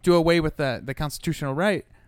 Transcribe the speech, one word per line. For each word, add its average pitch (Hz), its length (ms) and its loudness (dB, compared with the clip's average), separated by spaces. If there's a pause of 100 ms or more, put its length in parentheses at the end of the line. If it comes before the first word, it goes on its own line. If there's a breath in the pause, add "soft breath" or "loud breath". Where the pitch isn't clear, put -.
do 175 120 4
away 170 260 4
with 156 160 -4
that, 127 300 -4
the 135 80 -8
constitutional 147 600 -4
right. 180 300 0 (240 soft breath)